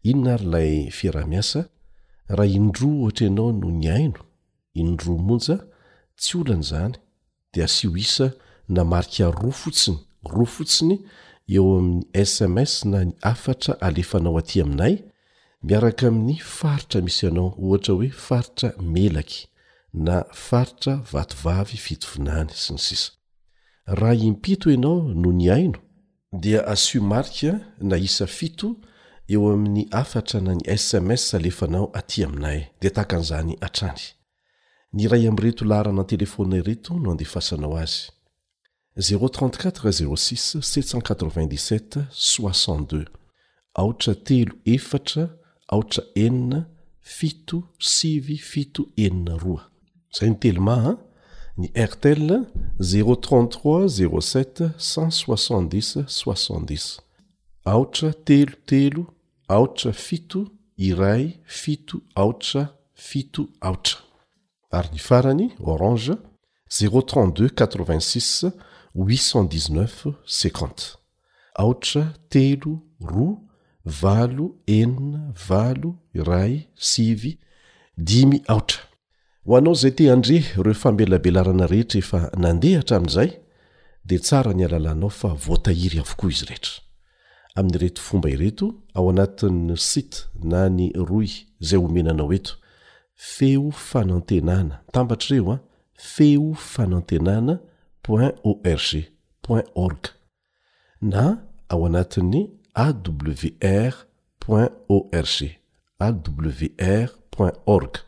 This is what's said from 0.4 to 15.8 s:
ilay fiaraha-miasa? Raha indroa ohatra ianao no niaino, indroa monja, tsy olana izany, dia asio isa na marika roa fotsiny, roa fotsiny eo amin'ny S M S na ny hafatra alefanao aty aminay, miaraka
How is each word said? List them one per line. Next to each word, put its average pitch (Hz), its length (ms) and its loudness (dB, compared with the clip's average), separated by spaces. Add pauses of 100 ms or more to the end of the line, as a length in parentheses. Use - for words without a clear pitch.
ilay 80 460 0
fiaraha-miasa? 87 760 -2 (600)
Raha 101 180 2
indroa 107 560 2
ohatra 107 240 0
ianao 110 260 2
no 92 180 -2
niaino, 87 540 0 (500)
indroa 82 440 -2
monja, 120 400 0 (580)
tsy - 220 -4
olana 123 220 0
izany, 80 340 -4 (580)
dia 85 120 -2
asio 85 320 -2
isa 131 360 0 (360)
na 90 160 2
marika 87 460 0
roa 117 220 -2
fotsiny, - 460 -2 (260)
roa 117 220 0
fotsiny 165 520 0 (500)
eo 95 300 4
amin'ny 87 260 2 (100)
S 98 260 0
M 95 180 2
S - 260 0
na 98 200 2
ny 87 160 -2
hafatra - 600 -2
alefanao 85 580 0
aty 85 240 0
aminay, 85 420 0 (580)
miaraka 113 460 2